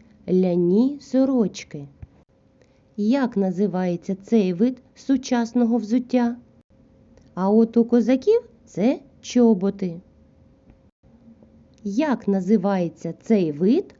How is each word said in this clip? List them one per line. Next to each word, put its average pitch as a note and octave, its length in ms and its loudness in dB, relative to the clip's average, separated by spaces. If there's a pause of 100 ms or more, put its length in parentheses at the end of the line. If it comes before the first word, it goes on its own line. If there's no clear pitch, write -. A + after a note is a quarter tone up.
(280)
ляні F#3 760 2
сорочки. A#3+ 840 -2 (1120)
Як A#3+ 360 0
називається F#3 800 -2
цей G3 380 0
вид A#3+ 280 -2 (140)
сучасного A#3+ 840 -2
взуття? A#3+ 580 -2 (960)
А F#3 160 -2
от A3+ 280 2
у A#3 80 4
козаків C4 560 2 (240)
це B3+ 340 -2 (220)
чоботи. G3 800 0 (1800)
Як A#3 440 -4
називається F#3 960 -2
цей F#3 300 0
вид G3+ 480 0